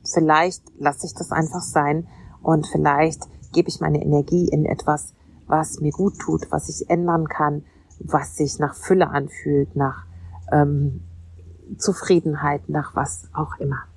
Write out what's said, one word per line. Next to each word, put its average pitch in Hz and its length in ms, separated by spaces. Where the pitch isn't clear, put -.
vielleicht 165 600
lasse 147 260
ich - 80
das - 180
einfach 160 300
sein 151 460
und 156 240
vielleicht 151 600
gebe 175 160
ich - 120
meine 151 200
Energie 151 480
in 151 160
etwas, - 480
was - 340
mir 147 120
gut 190 260
tut, - 340
was 151 180
ich - 200
ändern 170 380
kann, 147 380
was - 360
sich 143 220
nach 147 160
Fülle 185 360
anfühlt, 143 680
nach, 139 320
ähm, 143 500
Zufriedenheit, 151 920
nach 147 280
was - 380
auch 156 260
immer. 131 240